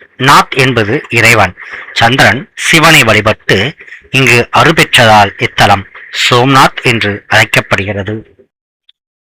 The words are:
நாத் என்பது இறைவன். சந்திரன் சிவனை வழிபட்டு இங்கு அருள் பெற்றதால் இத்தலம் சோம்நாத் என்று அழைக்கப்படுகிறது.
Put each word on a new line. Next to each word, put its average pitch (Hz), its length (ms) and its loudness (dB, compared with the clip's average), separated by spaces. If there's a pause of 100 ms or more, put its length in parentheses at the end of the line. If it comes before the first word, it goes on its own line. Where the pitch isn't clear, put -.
(160)
நாத் 143 380 0
என்பது 123 540 -2
இறைவன். 110 460 0 (380)
சந்திரன் 120 600 0
சிவனை 156 500 2
வழிபட்டு 107 720 -2 (340)
இங்கு 120 400 0
அருள் 143 280 0
பெற்றதால் 110 640 2
இத்தலம் 101 420 0 (400)
சோம்நாத் 135 580 2
என்று 104 460 -4
அழைக்கப்படுகிறது. 104 840 -4 (1080)